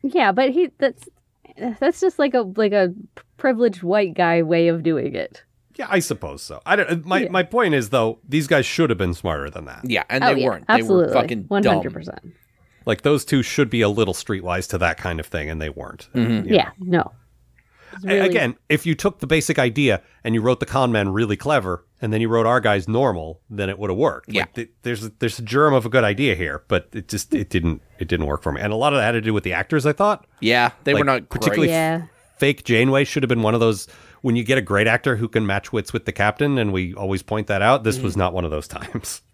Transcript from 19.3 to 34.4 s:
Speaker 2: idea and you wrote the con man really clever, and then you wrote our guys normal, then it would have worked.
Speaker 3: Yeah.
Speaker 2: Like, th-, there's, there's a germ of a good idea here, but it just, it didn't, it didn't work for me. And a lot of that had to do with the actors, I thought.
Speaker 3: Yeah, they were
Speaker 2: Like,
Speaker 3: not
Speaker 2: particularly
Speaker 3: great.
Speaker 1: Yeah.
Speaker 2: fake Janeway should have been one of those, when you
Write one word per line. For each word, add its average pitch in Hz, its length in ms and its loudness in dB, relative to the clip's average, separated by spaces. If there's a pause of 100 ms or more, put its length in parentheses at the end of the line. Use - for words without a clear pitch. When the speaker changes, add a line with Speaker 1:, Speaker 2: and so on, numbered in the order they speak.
Speaker 2:
idea 123 420 2 (220)
and 113 120 -2
you 110 60 2
wrote 123 180 2
the - 60 -4
con 127 260 0
man 101 180 2
really 104 280 0
clever, 104 480 -2 (160)
and 110 100 -4
then 110 100 0
you 113 60 0
wrote 113 180 2
our 123 140 4
guys 104 280 0
normal, 98 520 -2 (100)
then 101 200 -4
it 98 100 -8
would 101 100 -4
have 92 80 -2
worked. - 360 -2
Speaker 3:
Yeah. 98 80 0
Speaker 2:
Like, - 140 -8
th-, 117 140 -10 (120)
there's, 110 280 -6 (100)
there's 117 200 -2
a 117 40 -10
germ 139 300 2
of 120 120 2
a 113 40 -4
good 123 140 2
idea 104 320 0
here, 76 320 -6
but - 240 -2
it - 160 -12
just, - 260 -6
it 117 160 -2
didn't, 82 320 0 (180)
it 85 100 -6
didn't 80 160 0
work 71 180 -4
for 78 80 -2
me. 67 100 -6
And 104 120 -4
a - 20 -2
lot 139 180 0
of 139 60 0
that 110 60 0
had 117 80 2
to 117 80 0
do 110 120 0
with 101 120 0
the 90 80 -4
actors, 123 320 -2
I 151 80 2
thought. 208 340 0 (140)
Speaker 3:
Yeah, 120 300 4 (120)
they 139 100 2
were - 80 2
Speaker 2:
Like, 143 40 2 (160)
Speaker 3:
not - 80 -20
Speaker 2:
particularly 110 380 0
Speaker 3:
great. 165 80 2
Speaker 1:
Yeah. 165 320 -2 (300)
Speaker 2:
fake - 280 0
Janeway 135 400 4
should 139 180 -2
have 120 60 -2
been 117 140 2
one 107 100 4
of 117 80 2
those, 110 260 2 (360)
when 120 120 2
you 120 80 0